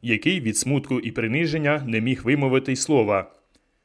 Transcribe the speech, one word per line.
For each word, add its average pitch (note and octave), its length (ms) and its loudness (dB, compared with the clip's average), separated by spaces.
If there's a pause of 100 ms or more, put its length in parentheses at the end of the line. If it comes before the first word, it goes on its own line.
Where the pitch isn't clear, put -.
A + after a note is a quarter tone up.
який A#2+ 380 0
від A2 160 -2
смутку C3 440 -2
і A2+ 100 -6
приниження D3 760 -2
не A2 140 0
міг B2 240 -2
вимовити C3+ 480 2
й B2+ 40 -2
слова. G#2 540 2 (540)